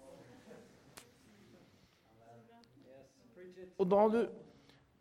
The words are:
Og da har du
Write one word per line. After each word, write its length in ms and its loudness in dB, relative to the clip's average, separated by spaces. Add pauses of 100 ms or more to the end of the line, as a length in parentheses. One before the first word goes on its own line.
(3750)
Og 80 0
da 100 4
har 140 4
du 60 2 (800)